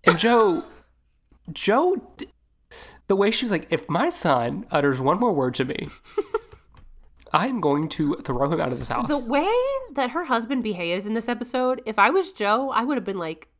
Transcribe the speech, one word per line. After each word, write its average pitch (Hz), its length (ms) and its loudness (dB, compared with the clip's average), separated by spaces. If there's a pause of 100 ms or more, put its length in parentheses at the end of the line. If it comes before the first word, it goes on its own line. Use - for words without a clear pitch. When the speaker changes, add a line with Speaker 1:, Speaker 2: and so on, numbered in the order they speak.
Speaker 1:
And 170 140 4
Joe, 220 440 4 (880)
Joe, 311 440 2 (1120)
the 196 80 4
way 202 160 4
she - 120 -2
was 220 80 -4
like, 160 180 -2
"If - 200 -2
my 208 180 2
son 139 600 0
utters 139 300 2
one 147 180 2
more 233 140 2
word 131 240 0
to 135 80 0
me, 143 240 -6 (760)
<laughs> - 680 -18
I'm 220 280 2
going 151 300 2
to 151 260 -2
throw 135 340 -2
him 165 100 0
out 143 120 0
of 139 60 -4
this 135 100 -8
house." 247 200 -2
Speaker 2:
The 285 100 0
way 285 340 0 (400)
that 247 180 -2
her 320 140 -4
husband 240 380 -2
behaves 180 440 -4
in 214 80 -4
this 226 140 -4
episode, 254 580 -2
if 220 120 -4
I 208 120 6
was 370 220 0
Joe, 226 380 0
I 226 140 -2
would 277 120 -2
have 196 80 -4
been 196 140 -6
like 160 300 -8 (120)